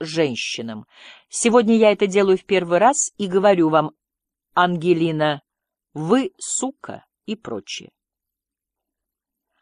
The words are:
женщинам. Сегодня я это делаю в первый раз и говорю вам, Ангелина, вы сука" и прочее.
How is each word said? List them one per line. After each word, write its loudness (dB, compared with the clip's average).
женщинам. -6
Сегодня 2
я 4
это 0
делаю 2
в -20
первый 0
раз 2
и -4
говорю 2
вам, 0
Ангелина, 0
вы -2
сука" -10
и -10
прочее. -14